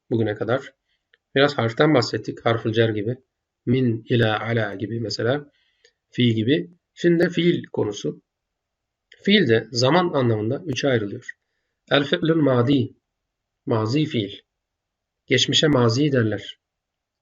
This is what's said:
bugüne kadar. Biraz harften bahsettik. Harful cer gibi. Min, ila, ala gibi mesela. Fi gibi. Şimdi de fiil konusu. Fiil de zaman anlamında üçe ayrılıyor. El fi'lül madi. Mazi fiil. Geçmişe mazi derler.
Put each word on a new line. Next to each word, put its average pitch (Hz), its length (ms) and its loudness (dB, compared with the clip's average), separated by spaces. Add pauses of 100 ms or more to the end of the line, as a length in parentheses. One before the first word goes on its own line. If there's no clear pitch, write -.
(100)
bugüne 113 240 -2
kadar. 117 380 -4 (640)
Biraz 139 240 2
harften 123 360 2
bahsettik. - 520 -2
Harful 117 260 0
cer 113 160 2
gibi. 107 280 -4 (500)
Min, 120 420 0
ila, 110 320 2
ala 110 340 -4
gibi 113 260 -8
mesela. 117 500 -4 (600)
Fi 120 240 2
gibi. 123 360 0 (240)
Şimdi 170 300 2
de 180 40 2
fiil 170 440 0
konusu. 113 500 -6 (1000)
Fiil 196 260 4
de 113 220 2
zaman 147 420 0
anlamında 120 540 -2
üçe 143 220 -4
ayrılıyor. 107 420 -4 (600)
El 143 140 2
fi'lül 165 380 0
madi. 127 540 2 (680)
Mazi 120 400 0
fiil. 104 320 -6 (880)
Geçmişe 135 420 2
mazi 131 440 2
derler. 107 460 -2 (640)